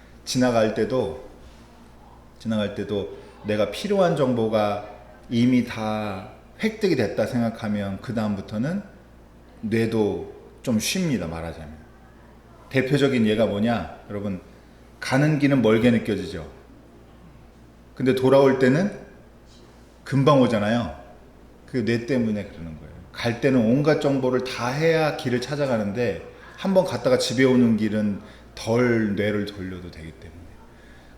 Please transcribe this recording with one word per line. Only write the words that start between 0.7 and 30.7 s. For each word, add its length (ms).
때도, 540
지나갈 360
때도 440
내가 240
필요한 460
정보가 720
이미 360
다 640
획득이 340
됐다 300
생각하면 760
그다음부터는 800
뇌도 720
좀 160
쉽니다, 480
말하자면. 480
대표적인 580
예가 200
뭐냐? 520
여러분, 300
가는 380
길은 240
멀게 280
느껴지죠? 560
근데 200
돌아올 440
때는 340
금방 380
오잖아요. 560
그 180
뇌 220
때문에 400
그러는 320
거예요. 120
갈 280
때는 200
온갖 400
정보를 440
다 240
해야 480
길을 240
찾아가는데 800
한번 280
갔다가 320
집에 280
오는 320
길은 440
덜 600
뇌를 320
돌려도 440
되기 220
때문에. 280